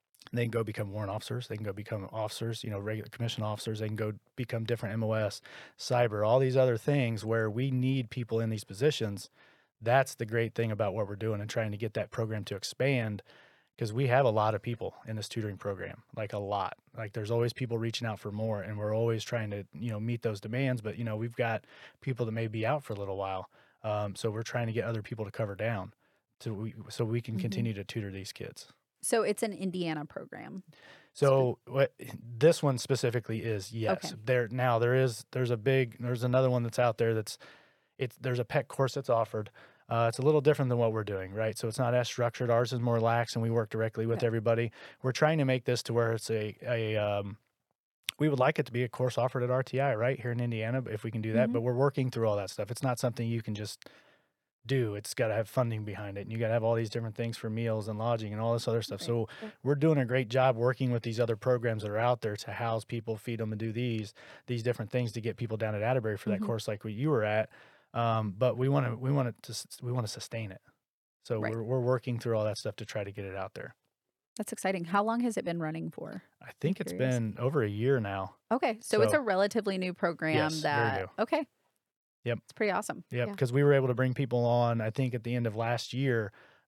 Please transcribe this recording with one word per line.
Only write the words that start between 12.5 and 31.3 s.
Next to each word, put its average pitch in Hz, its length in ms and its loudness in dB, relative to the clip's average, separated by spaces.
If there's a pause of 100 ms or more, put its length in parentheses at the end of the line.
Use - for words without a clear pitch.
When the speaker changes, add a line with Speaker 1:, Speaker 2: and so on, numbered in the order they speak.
Speaker 1:
expand, 113 640 -2 (560)
'cause 110 140 -2
we 127 160 2
have 131 180 6
a 117 40 6
lot 107 260 4
of 95 60 -4
people 110 340 -6 (100)
in 110 100 -8
this 107 120 -8
tutoring 104 300 -4
program, 98 440 -8 (140)
like, 107 160 -6
a 107 60 -4
lot. 101 380 -2 (200)
Like, 110 160 -8
there's 107 180 -4
always 117 220 2
people 117 260 -4
reaching 113 300 -4
out 107 100 -4
for 104 140 -8
more, 107 300 -2
and 104 160 -6
we're 107 180 0
always 113 260 2
trying 110 280 -4
to, 101 140 -6 (100)
you 113 160 -4
know, 107 100 -4
meet 117 220 -2
those 107 180 -2
demands. 123 420 -2
But, 104 160 -6
you 120 60 -4
know, 110 120 -2
we've 117 200 -4
got 113 300 0 (340)
people 123 260 -2
that 110 60 -4
may 113 160 -2
be 110 180 -2
out 143 160 0
for - 120 -6
a - 20 -10
little 98 200 -6
while. 95 320 -4 (360)
Um, 104 320 -2
so 113 160 -2
we're 110 100 -4
trying 120 240 -2
to 113 60 -2
get 107 140 0
other 113 160 -2
people 110 220 -6
to 101 60 -8
cover 104 240 -4
down 107 400 -4 (460)
to 113 120 -6
we, 107 220 -6 (140)
so - 160 -2
we 113 160 0
can 117 140 -8
Speaker 2:
Mm-hmm. 104 80 -2
Speaker 1:
continue 117 320 0
to 98 100 -6
tutor 101 260 -6
these 95 220 -10
kids. - 400 -14 (300)
Speaker 2:
So - 200 2
it's 202 220 -2
an 214 80 -2
Indiana 170 520 -4
program. - 600 -12 (480)
Speaker 1:
So 135 540 4